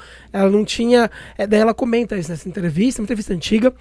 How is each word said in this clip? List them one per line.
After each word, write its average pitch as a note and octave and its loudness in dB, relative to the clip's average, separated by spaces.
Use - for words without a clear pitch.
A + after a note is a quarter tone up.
ela G3 2
não G#3 4
tinha, A#3 2
é, G3 -4
daí G#3 4
ela A3 4
comenta A#3 -2
isso E3+ -6
nessa E3 -10
entrevista, F3+ -2
uma G#3 -4
entrevista G#3 -6
antiga, G#3+ 0